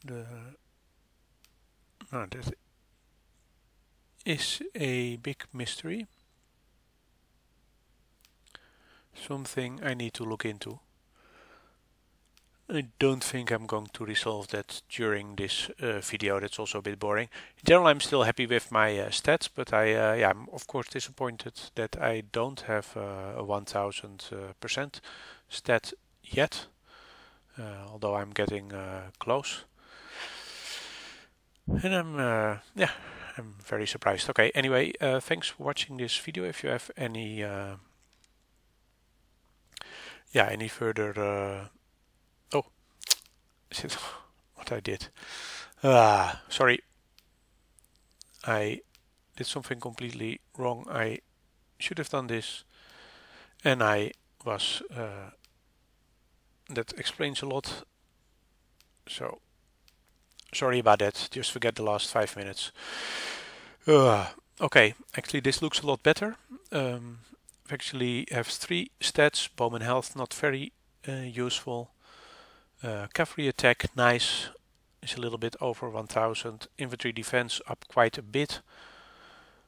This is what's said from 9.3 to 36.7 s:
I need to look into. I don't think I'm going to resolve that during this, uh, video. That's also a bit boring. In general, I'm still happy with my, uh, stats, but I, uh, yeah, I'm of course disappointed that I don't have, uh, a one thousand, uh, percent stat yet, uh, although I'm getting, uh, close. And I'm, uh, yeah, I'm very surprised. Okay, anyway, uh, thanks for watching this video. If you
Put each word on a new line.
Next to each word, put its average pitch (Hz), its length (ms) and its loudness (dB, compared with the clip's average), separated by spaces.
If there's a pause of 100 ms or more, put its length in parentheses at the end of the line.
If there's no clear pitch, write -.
I 135 120 0
need 120 200 -6
to 120 100 -8
look 110 200 -4
into. 110 340 -8 (1900)
I 147 200 -4 (100)
don't 135 240 2
think 123 280 -4
I'm 110 160 -2
going 107 260 -4
to - 120 -10
resolve 107 440 -2
that - 400 -8
during 104 480 -2
this, 98 340 -4 (100)
uh, 110 200 -2
video. 98 400 0
That's 101 180 -6
also 110 200 -6
a 98 40 -6
bit 101 160 -6
boring. 107 300 0 (300)
In - 60 -18
general, 170 220 10
I'm 147 140 8
still 135 240 4
happy 117 220 2
with 117 260 0
my, 107 260 4
uh, 101 120 -2
stats, - 420 2
but - 200 -6
I, 110 220 6
uh, 110 200 4
yeah, 110 160 4
I'm 104 220 -2
of 156 140 -12
course 127 220 -6
disappointed 123 680 -8 (220)
that 113 240 -4
I 113 320 0
don't 127 300 -2
have, 107 340 -4
uh, 98 400 -8
a 117 80 -6
one 101 200 -2
thousand, 101 680 -4
uh, 98 280 -10
percent 135 400 -6 (480)
stat - 440 0 (300)
yet, - 440 -2 (920)
uh, 101 300 -12
although 104 280 0
I'm 101 140 -2
getting, 101 420 -2
uh, 95 380 -10 (100)
close. - 440 -2 (2000)
And 190 260 0
I'm, 165 240 -2
uh, 110 400 2 (160)
yeah, 185 160 2 (480)
I'm 110 220 -14
very 107 260 -4
surprised. - 440 0
Okay, 113 240 6
anyway, 131 460 4
uh, 131 200 2
thanks 165 280 -2
for - 140 -10
watching 143 340 -4
this 123 200 -2
video. 170 280 -6
If - 200 -6
you 139 60 0